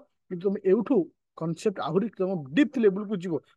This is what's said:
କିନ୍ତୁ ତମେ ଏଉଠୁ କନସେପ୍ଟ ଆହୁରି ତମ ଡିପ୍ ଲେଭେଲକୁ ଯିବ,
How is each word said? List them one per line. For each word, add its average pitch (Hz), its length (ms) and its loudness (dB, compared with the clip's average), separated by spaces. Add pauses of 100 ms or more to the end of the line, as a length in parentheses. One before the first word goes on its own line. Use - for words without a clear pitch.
(240)
କିନ୍ତୁ 180 200 -12
ତମେ 202 220 0
ଏଉଠୁ 214 320 4 (400)
କନସେପ୍ଟ 170 420 -2
ଆହୁରି 190 320 0
ତମ 185 260 -2 (120)
ଡିପ୍ 226 280 2
ଲେଭେଲକୁ 208 400 2
ଯିବ, 165 240 -4 (160)